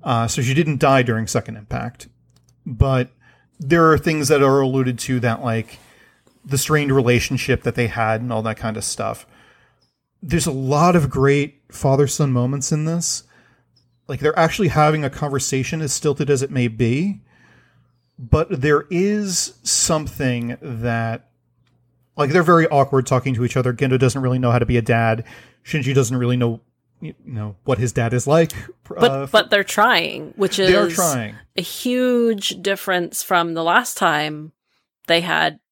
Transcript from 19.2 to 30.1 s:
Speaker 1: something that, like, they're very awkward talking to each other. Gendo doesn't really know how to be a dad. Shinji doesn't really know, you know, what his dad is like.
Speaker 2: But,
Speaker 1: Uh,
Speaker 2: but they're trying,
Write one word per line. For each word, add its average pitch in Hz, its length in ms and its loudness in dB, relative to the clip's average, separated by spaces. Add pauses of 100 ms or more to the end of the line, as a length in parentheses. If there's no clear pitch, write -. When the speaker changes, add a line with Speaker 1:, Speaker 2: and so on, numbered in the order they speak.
Speaker 1:
something 131 960 -2
that, 117 680 -4 (880)
like, 143 140 0
they're 175 120 4
very 165 260 6
awkward 135 380 2
talking 131 280 0
to 117 100 -2
each 120 120 -2
other. 127 160 0
Gendo 127 260 0
doesn't 127 240 2
really 127 180 0
know 123 100 2
how 120 80 4
to 117 80 2
be 120 100 0
a 120 60 2
dad. 113 420 2 (400)
Shinji 139 300 -2
doesn't 127 220 2
really 123 200 0
know, 117 240 0 (400)
you 160 140 -14 (100)
know, 107 300 -10 (100)
what 131 140 0
his 120 140 -2
dad 117 200 -2
is 127 140 -2
like. 160 260 2 (360)
Speaker 2:
But, - 100 -12
Speaker 1:
Uh, 139 320 0
Speaker 2:
but 214 200 2
they're 202 120 4
trying, 175 720 0